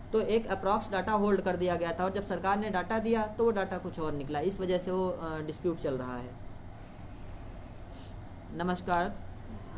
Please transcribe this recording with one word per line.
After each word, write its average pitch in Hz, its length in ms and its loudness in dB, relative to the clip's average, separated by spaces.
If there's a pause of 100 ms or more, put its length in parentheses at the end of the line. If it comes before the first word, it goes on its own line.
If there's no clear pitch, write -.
(120)
तो 220 80 6
एक 214 260 4
approx 190 440 2
डाटा 185 220 2
hold 202 280 6
कर 180 160 2
दिया 175 200 4
गया 165 160 0
था, 180 120 0
और 190 80 2
जब 196 120 -2
सरकार 196 340 2
ने 214 120 0
डाटा 214 280 2
दिया, 220 280 4
तो 214 180 2
वो 226 60 8
डाटा 190 280 0
कुछ 170 220 -6
और 156 120 0
निकला। 143 280 -2
इस 190 200 0
वजह 180 180 4
से 180 120 -2
वो, 185 180 2
अ, 165 300 -4
dispute 156 380 -2
चल 143 180 0
रहा 127 220 -4
है। 123 140 -6 (2250)
नमस्कार 180 580 2 (640)